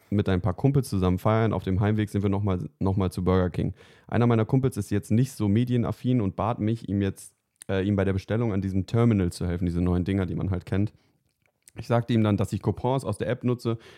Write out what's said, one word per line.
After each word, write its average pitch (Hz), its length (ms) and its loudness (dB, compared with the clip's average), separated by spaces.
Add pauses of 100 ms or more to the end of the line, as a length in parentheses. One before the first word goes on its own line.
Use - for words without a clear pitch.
mit 101 200 0
ein 92 120 2
paar 90 140 0
Kumpels 139 340 0
zusammen 92 300 2
feiern. 110 340 2
Auf 87 100 -4
dem 95 160 0
Heimweg 107 300 0
sind 101 140 -2
wir 101 80 0
nochmal, 98 360 -2 (120)
nochmal 95 320 0
zu 92 120 -6
Burger 92 280 2
King. - 240 -4 (320)
Einer 117 180 0
meiner 113 200 4
Kumpels 131 320 0
ist 101 120 -4
jetzt 101 220 -2
nicht 120 220 2
so 107 140 -2
medienaffin 123 720 0
und 98 160 -2
bat 104 240 -2
mich, 110 300 -2
ihm 98 140 0
jetzt, - 320 -6 (340)
äh, 95 180 0
ihm 104 80 2
bei 98 80 2
der 95 100 2
Bestellung 110 380 -2
an 98 120 -2
diesem 95 240 -2
Terminal 110 440 4
zu - 140 -6
helfen, 87 220 -2
diese 87 140 -2
neuen 90 240 0
Dinger, 98 200 0
die 82 100 -4
man 95 140 -4
halt 90 160 -4
kennt. 101 260 0 (840)
Ich 113 120 -12
sagte 120 260 0
ihm 110 100 4
dann, 104 140 2
dass 104 160 -2
ich 101 80 -4
Coupons 123 420 -2
aus 104 140 -6
der - 120 -6
App 123 140 -4
nutze 117 360 -2 (180)